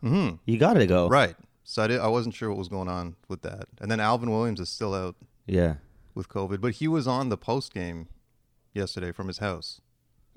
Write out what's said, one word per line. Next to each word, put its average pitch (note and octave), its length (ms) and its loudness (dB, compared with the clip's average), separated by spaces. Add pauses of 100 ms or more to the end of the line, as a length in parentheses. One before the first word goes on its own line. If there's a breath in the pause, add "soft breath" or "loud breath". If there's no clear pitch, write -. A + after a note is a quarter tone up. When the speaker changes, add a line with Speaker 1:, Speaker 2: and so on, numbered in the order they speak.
Speaker 1:
Mm-hmm. B2+ 400 2
Speaker 2:
You A2+ 140 2
gotta D#3+ 280 6
go. F2+ 220 6
Speaker 1:
Right. A2+ 260 4 (300)
So - 180 -2
I, G#2+ 40 4
did, A#2+ 140 2
I A2 80 2
wasn't A#2 260 0
sure A2 160 -4
what G2 80 -4
was F#2 100 -6
going F#2+ 200 -6
on F2 280 -6 (120)
with F#2 140 -8
that. G2 240 -10 (140)
And G#2 100 -4
then A2 100 0
Alvin A#2 300 2
Williams A2 300 0
is F2 80 -8
still G#2 260 -4
out F#2 200 -4 (320)
Speaker 2:
Yeah. F2 300 2 (380)
Speaker 1:
with - 140 -10
covid, G2 320 -4
but A#2 120 -2
he D#3 160 -4
was D#3 180 0
on C3 240 -2
the G2+ 80 -2
post C3 340 -4
game E2+ 360 -8 (640)
yesterday F2+ 380 -4
from F#2+ 160 -8
his F2+ 100 -8
house. F#2 420 -6 (560)